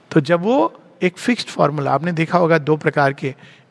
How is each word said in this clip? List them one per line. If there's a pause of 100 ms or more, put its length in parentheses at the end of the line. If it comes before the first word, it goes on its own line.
(120)
तो
जब
वो (200)
एक
fixed
formula,
आपने
देखा
होगा
दो
प्रकार
के, (360)